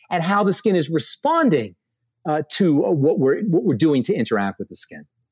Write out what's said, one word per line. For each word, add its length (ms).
and 120
how 220
the 80
skin 240
is 120
responding, 840
uh, 140
to, 340
uh, 40
what 280
we're, 240
what 220
we're 120
doing 280
to 100
interact 440
with 120
the 60
skin. 280